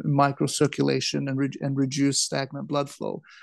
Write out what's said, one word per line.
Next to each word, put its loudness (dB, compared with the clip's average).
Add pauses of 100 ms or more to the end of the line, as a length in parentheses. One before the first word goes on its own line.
microcirculation 2
and -2
re-, 0 (120)
and -2
reduce 2
stagnant -4
blood -2
flow. -8 (220)